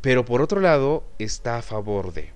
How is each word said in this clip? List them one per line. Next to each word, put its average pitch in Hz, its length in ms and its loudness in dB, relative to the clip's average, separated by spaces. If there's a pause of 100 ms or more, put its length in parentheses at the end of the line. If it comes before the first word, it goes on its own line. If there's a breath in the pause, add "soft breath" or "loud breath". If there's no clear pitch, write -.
pero 127 240 2
por 120 180 2
otro 196 180 0
lado 151 440 4 (140)
está 117 380 -4
a 117 60 -6
favor 101 500 -4
de. 78 240 -4